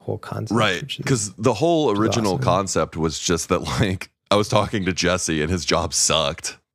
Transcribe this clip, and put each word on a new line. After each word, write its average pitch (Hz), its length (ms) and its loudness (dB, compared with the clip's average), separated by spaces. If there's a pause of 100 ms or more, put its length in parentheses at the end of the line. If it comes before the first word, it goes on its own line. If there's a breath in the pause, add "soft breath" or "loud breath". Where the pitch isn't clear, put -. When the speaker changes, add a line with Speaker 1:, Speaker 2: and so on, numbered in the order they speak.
Speaker 1:
whole 104 160 -6
concept, 107 400 -4
Speaker 2:
Right, 151 240 2
Speaker 1:
which 139 180 -10
is, - 60 -6
Speaker 2:
'cause 107 320 0
the 120 180 2
whole 156 320 2
Speaker 1:
which 101 80 2
is 101 40 0
Speaker 2:
original 113 340 2
Speaker 1:
awesome. 131 100 -2
Speaker 2:
concept 92 540 0
was 80 220 -2
just - 300 0
that, 87 100 2
<laughs> 73 220 -4
like, 95 280 -2 (220)
I 101 60 4
was 107 100 2
talking 101 380 0
to 92 80 0
Jesse 85 480 0
and 78 100 0
his 87 140 -2
job 82 280 0
sucked. - 640 0 (160)